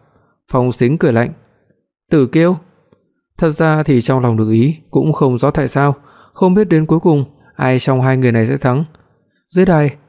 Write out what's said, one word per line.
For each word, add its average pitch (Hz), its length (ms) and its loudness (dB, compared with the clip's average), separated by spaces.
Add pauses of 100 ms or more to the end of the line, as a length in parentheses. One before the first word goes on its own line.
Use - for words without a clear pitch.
(520)
Phong 127 200 0
Sính 131 260 0
cười 151 140 0
lạnh. 120 200 -2 (760)
"Tử 143 160 2
Kiêu?" 165 300 0 (840)
Thật 165 120 0
ra 156 320 0
thì 139 180 2
trong 131 200 -2
lòng 120 160 0
Đừng 110 140 0
Ý 120 260 0 (140)
cũng 156 220 0
không 131 260 0
rõ 135 120 0
tại 143 180 -2
sao, 143 260 0 (380)
không 185 220 0
biết 208 140 2
đến 156 180 0
cuối 160 140 0
cùng 147 240 2 (300)
ai 127 240 -2
trong 131 240 -2
hai 131 140 0
người 127 160 0
này 113 140 0
sẽ 131 100 -2
thắng. 135 280 -2 (680)
Dưới 185 160 0
đài, 151 300 2 (120)